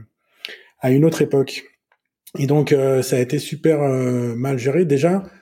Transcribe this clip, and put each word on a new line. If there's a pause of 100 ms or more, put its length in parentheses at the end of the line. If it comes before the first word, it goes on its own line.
(800)
à
une
autre
époque. (760)
Et
donc,
euh,
ça
a
été
super,
euh,
mal
géré.
Déjà, (200)